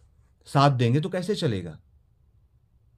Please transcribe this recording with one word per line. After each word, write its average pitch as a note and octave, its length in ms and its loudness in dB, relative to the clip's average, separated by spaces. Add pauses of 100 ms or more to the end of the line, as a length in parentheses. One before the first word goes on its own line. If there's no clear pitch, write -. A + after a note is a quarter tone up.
(480)
साथ C#3+ 220 4
देंगे B2 300 2
तो F3+ 80 -6
कैसे F#3 260 -4
चलेगा? F#2 420 -4 (1200)